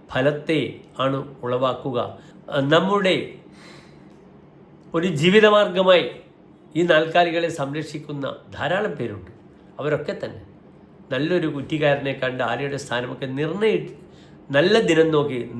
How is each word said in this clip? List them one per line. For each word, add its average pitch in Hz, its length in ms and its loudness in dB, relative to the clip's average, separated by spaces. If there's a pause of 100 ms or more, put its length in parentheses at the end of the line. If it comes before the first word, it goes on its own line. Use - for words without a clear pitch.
(100)
ഫലത്തെ 147 480 0 (460)
ആണ് 135 140 -2 (260)
ഉളവാക്കുക. 123 540 -2 (760)
നമ്മുടെ 190 400 2 (1800)
ഒരു 170 120 0 (120)
ജീവിതമാർഗമായി 185 840 6 (720)
ഈ 170 40 2 (100)
നാൽക്കാലികളെ 165 640 2
സംരക്ഷിക്കുന്ന 147 680 -8 (300)
ധാരാളം 175 420 -2
പേരുണ്ട്. 104 320 -10 (500)
അവരൊക്കെ 147 420 -4
തന്നെ - 200 -12 (680)
നല്ലൊരു 156 440 0
കുറ്റിക്കാരനെ 139 640 -2
കണ്ട് 127 280 -4
ആലയുടെ 135 340 -6
സ്ഥാനമൊക്കെ 123 420 -6 (140)
നിർണയി-, 175 520 -2 (640)
നല്ല 180 180 4 (140)
ദിനം 160 280 6
നോക്കി 143 220 0 (220)